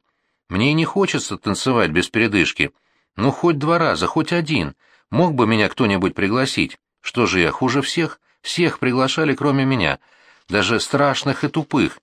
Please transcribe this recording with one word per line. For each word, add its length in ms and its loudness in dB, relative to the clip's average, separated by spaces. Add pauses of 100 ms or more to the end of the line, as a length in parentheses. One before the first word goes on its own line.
(520)
Мне 200 2
и 20 2
не 100 2
хочется 540 -4
танцевать 540 0
без 180 0
передышки. 640 0 (440)
Ну, 140 2
хоть 260 0
два 220 0
раза, 280 0
хоть 280 -2
один. 400 -2 (360)
Мог 220 2
бы 140 2
меня 240 4
кто-нибудь 440 2
пригласить? 640 -2 (220)
Что 240 -2
же 160 2
я, 100 4
хуже 300 0
всех? 400 -4 (220)
Всех 360 -2
приглашали, 560 0
кроме 300 2
меня. 340 0 (500)
Даже 320 0
страшных 640 -2
и 40 0
тупых, 540 -2